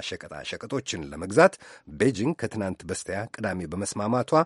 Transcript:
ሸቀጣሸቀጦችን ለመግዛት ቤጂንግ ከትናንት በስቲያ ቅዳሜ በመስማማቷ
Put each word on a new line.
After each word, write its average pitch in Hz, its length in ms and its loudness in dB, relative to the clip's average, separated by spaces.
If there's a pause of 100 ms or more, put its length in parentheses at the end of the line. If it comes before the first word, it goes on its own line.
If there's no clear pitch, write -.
ሸቀጣሸቀጦችን 90 1040 -8
ለመግዛት 120 460 6 (400)
ቤጂንግ 127 440 2
ከትናንት 98 460 -4
በስቲያ 90 360 -4 (120)
ቅዳሜ 92 340 -4
በመስማማቷ 104 640 -2 (140)